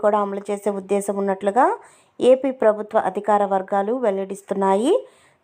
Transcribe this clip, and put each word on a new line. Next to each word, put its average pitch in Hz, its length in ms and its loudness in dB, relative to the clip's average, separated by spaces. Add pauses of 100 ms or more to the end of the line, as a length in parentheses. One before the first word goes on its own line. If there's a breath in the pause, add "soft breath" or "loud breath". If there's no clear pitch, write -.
కూడా 208 200 2
అమలు 196 260 -6
చేసే 202 200 -4 (100)
ఉద్దేశం 196 420 -2
ఉన్నట్లుగా 196 420 0 (560 soft breath)
ఏపీ 262 300 4 (120)
ప్రభుత్వ 214 360 0 (120)
అధికార 208 320 0 (120)
వర్గాలు 196 400 -2 (100)
వెల్లడిస్తున్నాయి. 196 880 0 (520 loud breath)